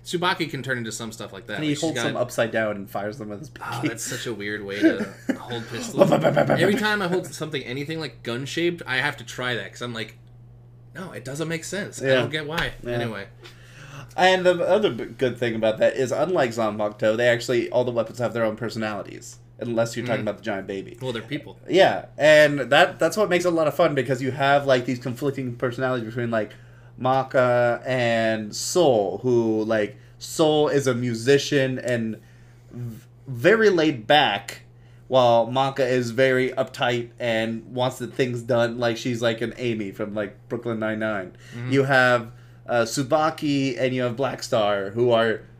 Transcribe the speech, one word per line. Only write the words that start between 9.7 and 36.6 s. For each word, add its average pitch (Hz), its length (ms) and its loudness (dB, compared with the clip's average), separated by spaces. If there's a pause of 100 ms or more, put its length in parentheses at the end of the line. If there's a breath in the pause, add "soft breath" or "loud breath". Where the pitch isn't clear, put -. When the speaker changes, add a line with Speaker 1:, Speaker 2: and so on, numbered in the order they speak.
Speaker 1:
'cause - 100 -12
I'm 120 120 -8
like, 110 220 -10 (800)
"No, 175 180 -12
it 123 140 -14
doesn't 147 220 -6
make 165 160 -6
sense. 180 380 -8
I 131 40 -2
Speaker 2:
Yeah. 135 80 4
Speaker 1:
don't 120 180 2
get 156 140 -6
why." 156 260 -4 (100)
Speaker 2:
Yeah. 120 100 -8
Speaker 1:
Anyway. 113 340 -6 (880 loud breath)
Speaker 2:
And 185 300 4
the 180 200 4
other 196 240 4
b-, 120 140 -6
good 120 340 -2
thing 117 160 -2
about 110 240 0
that - 180 4
is, 127 140 -2
unlike 147 400 0
Zanpakuto, 107 640 0
they 120 120 4
actually, 120 420 2
all 123 140 2
the 120 80 -2
weapons 113 260 -4
have 117 140 -2
their 113 120 0
own 107 120 -2
personalities. 107 800 -8 (240)
Unless 117 360 -2
you're 117 100 -6
talking 110 180 0
Speaker 1:
Mm. 107 40 -2
Speaker 2:
about 101 100 -6
the - 60 -20
giant 98 220 -6
baby. 98 340 -8
Speaker 1:
Well, 127 120 -6
they're 110 100 -6
people. 139 360 -12 (100)
Speaker 2:
Yeah, 131 380 4 (120)
and 151 400 8 (120)
that, 175 280 6
that's 165 180 2
what 208 120 2
makes 175 160 2
it 180 40 4
a - 40 4
lot 160 160 2
of 139 60 -2
fun, 160 200 4
because 127 280 0
you 131 100 -2
have, 139 340 2
like, 127 200 4
these 127 120 -2
conflicting 131 580 -4
personalities 127 500 -2
between, 120 240 -4
like, 110 220 -2 (460 soft breath)
Maka 123 880 2
and 113 680 0
Soul, 110 680 2
who, 113 420 2
like, 107 320 -2 (220 soft breath)
Soul 151 500 2
is 131 180 2
a 127 80 2
musician 127 840 2
and 113 420 -4 (520 soft breath)
v-, 120 320 -12 (220)
very 180 440 4
laid 156 360 2
back, 131 560 2 (460 soft breath)
while 120 420 6
Maka 131 360 0
is 123 260 0
very 127 380 4
uptight 123 680 -2